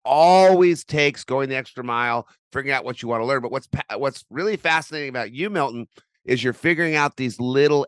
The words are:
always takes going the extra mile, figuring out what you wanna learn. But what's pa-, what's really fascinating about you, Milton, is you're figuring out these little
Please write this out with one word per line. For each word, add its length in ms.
always 800
takes 400
going 260
the 60
extra 280
mile, 440
figuring 240
out 100
what 160
you 60
wanna 180
learn. 160
But 100
what's 160
pa-, 300
what's 320
really 280
fascinating 520
about 220
you, 180
Milton, 380
is 180
you're 100
figuring 420
out 220
these 220
little 480